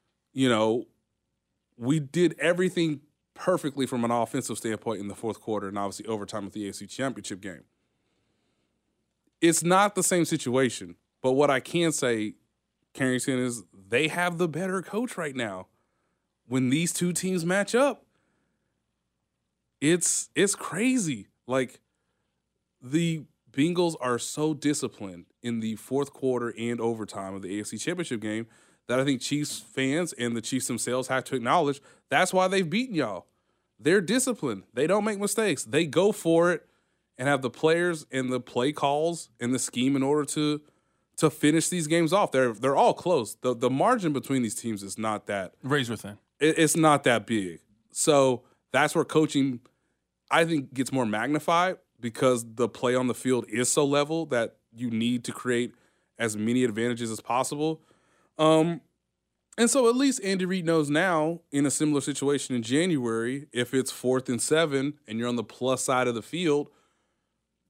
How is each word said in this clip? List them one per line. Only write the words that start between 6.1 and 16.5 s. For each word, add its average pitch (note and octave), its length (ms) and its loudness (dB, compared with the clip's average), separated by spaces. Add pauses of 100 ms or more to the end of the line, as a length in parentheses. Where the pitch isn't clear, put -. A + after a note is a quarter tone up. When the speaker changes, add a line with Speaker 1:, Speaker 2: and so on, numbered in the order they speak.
Speaker 1:
with F#2+ 80 -12
the G#2 140 -8
A - 20 -6
F G2 80 -10
C G2+ 100 -14
Championship G#2 540 -8
game. F#2 240 -14 (1800)
It's E3 240 4
not F#3+ 300 4
the F#3 80 0
same F3 240 2
situation, B2 720 -2 (260)
but C3 100 2
what C#3+ 180 4
I C3 100 0
can E3 320 0
say, A2+ 420 -2 (580)
Carrington, B2+ 460 0
is A#2+ 340 -4
they A#2 360 -2
have F3 300 -2
the F3 100 0
better F#3 340 -4
coach A#3 340 -6
right D3+ 180 -6
now. G2+ 340 -8 (800)
When B2+ 240 0